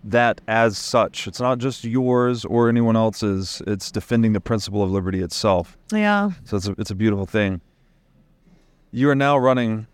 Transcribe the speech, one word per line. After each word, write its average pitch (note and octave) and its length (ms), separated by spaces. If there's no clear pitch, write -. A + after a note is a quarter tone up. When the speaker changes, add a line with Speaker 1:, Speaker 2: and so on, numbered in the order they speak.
Speaker 1:
that A2+ 440
as A2+ 300
such. - 500
It's - 140
not B2 160
just B2 260
yours B2 600
or A#2 240
anyone A#2 260
else's. G2+ 720
It's G2 240
defending A2+ 420
the G#2 60
principle G#2 420
of F#2+ 100
liberty F#2+ 300
itself. F2+ 560
Speaker 2:
Yeah. G#3 400
Speaker 1:
So G#2 120
it's F#2 120
a, G2 80
it's G#2+ 140
a G2+ 40
beautiful G2+ 300
thing. F#2+ 340
You C3+ 180
are C#3+ 60
now C#3 220
running B2 560